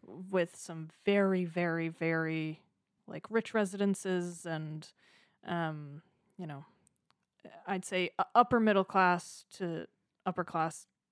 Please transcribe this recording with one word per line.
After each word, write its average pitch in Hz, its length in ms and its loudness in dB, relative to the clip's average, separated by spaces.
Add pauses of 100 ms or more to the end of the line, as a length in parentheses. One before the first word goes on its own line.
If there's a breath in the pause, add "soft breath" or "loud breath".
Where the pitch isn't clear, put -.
with 180 480 -2
some 160 340 -10 (160)
very, 190 400 4
very, 165 440 0
very, 160 760 -2 (460)
like, - 200 -12
rich 220 240 -2
residences 190 920 0
and, 156 460 -8 (520 soft breath)
um, 156 580 -6 (360)
you 180 80 -8
know, 143 180 -10 (1040)
I'd 185 180 -4
say 185 320 0
u-, - 80 2 (120)
upper 240 240 8
middle 208 240 6
class 180 600 2 (120)
to 170 300 -6 (380)
upper 180 200 -2
class 160 420 -2 (260)